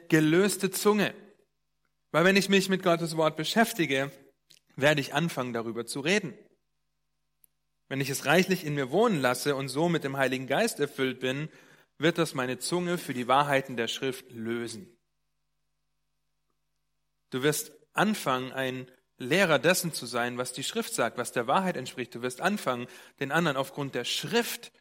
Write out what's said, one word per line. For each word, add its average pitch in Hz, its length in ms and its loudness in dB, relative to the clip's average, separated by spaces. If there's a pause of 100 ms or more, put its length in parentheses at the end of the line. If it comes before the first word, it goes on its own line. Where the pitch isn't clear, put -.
gelöste 180 600 4
Zunge. 208 420 2 (1000)
Weil 160 120 4
wenn 196 120 6
ich 196 120 4
mich 190 200 4
mit 185 140 0
Gottes 165 340 2
Wort 156 200 2
beschäftige, 151 760 0 (640)
werde 147 240 4
ich 135 120 -6
anfangen, 143 400 -2
darüber 117 340 -6
zu - 140 -8
reden. 170 340 -2 (1500)
Wenn 135 120 -4
ich 139 100 -4
es 131 160 -6
reichlich 175 380 4
in 151 100 -4
mir 139 160 -2
wohnen 196 300 2
lasse 131 340 0
und 135 140 -4
so 147 200 0
mit 156 160 0
dem 135 120 -6
Heiligen 131 300 0
Geist 170 340 0
erfüllt 131 400 -2
bin, 135 280 -4 (500)
wird 160 200 2
das 165 160 0
meine 127 240 -2
Zunge 175 400 -2
für 147 160 -8
die 123 140 -2
Wahrheiten 135 480 2
der 113 120 -2
Schrift - 440 -6
lösen. 113 560 -6 (2500)
Du 127 120 -4
wirst 147 300 0 (200)
anfangen, 135 600 0
ein 131 380 -6 (280)
Lehrer 156 400 4
dessen 165 340 2
zu - 120 -10
sein, 120 320 -4
was 123 160 -4
die 139 120 -8
Schrift - 300 -6
sagt, 120 220 -2
was 120 160 -6
der 120 140 -2
Wahrheit 175 300 0
entspricht. 123 380 -8
Du 117 80 -10
wirst 123 180 -6
anfangen, 139 460 -2 (320)
den 139 140 -4
anderen 160 240 2
aufgrund 135 380 -4
der 120 100 -4
Schrift - 760 -4